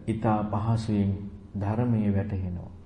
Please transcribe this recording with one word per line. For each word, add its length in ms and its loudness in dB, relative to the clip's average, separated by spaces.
ඊට 220 -2
පහසුවෙන් 640 2
ධර්මයේ 580 2
වැටහෙනවා. 600 -2